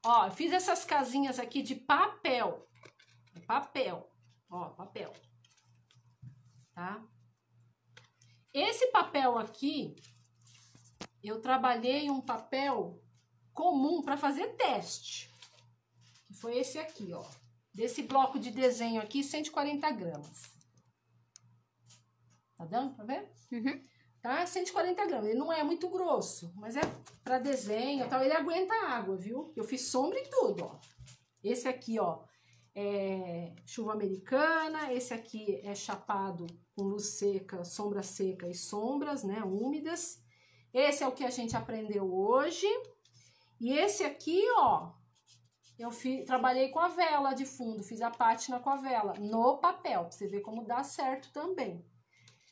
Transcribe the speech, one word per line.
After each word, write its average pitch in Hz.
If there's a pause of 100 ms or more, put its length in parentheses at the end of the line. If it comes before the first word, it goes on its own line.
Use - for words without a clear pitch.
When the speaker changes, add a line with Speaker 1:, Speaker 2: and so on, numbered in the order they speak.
Speaker 1:
Ó, 226
eu 190
fiz 320
essas 359
casinhas 269
aqui 254
de -
papel. 294 (680)
É 170
papel. 240 (400)
Ó, 175
papel. 190 (1600)
Tá? 196 (1500)
Esse 453
papel 269
aqui, 269 (1300)
eu 220
trabalhei 254
um 269
papel 254 (540)
comum 311
pra 285
fazer 285
teste. - (920)
Que 202
foi 233
esse -
aqui, 190
ó. - (480)
Desse 247
bloco 269
de 233
desenho 233
aqui, 269
cento 302
e -
quarenta 294
gramas. 170 (2000)
Tá 170
dando 240
pra 214
ver? 320 (220)
Speaker 2:
Uhum. 247 (400)
Speaker 1:
Tá? 285
Cento 359
e -
quarenta 370
gramas. 226
Ele 233
não 320
é 320
muito 339
grosso, 320
mas 220
é 294 (420)
pra 254
desenho 254
e 247
tal. 262
Ele 285
aguenta 339 (140)
água, 196
viu? 233
Eu 220
fiz -
sombra 311
e 539
tudo, 196
ó. - (640)
Esse 240
aqui, 233
ó, 175 (500)
é 190 (120)
chuva 214
americana. 294
Esse 247
aqui 214
é 202
chapado 196 (300)
com 196
luz 202
seca, 190
sombra 202
seca 190
e 175
sombras, 277
né, 202
úmidas. 294 (520)
Esse 285
é 269
o 262
que 277
a 247
gente 233
aprendeu 208
hoje. 277 (920)
E 233
esse 349
aqui, 311 (140)
ó, 175 (880)
eu 233
fi-, 262
trabalhei 254
com 320
a 349
vela 302
de 262
fundo, 226
fiz 226
a 233
pátina 240
com 269
a 277
vela 247
no 226
papel, 339
pra 170
você 202
ver 202
como 220
dá 240
certo 269
também. 285 (680)